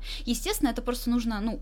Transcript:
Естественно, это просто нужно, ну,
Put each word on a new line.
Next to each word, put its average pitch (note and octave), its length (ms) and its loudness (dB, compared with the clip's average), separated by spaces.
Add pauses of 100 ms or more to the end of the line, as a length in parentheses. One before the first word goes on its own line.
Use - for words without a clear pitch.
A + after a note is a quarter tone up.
(260)
Естественно, B3+ 420 2
это A#3 140 0
просто B3 280 -2
нужно, A3+ 300 2
ну, G#3+ 220 -2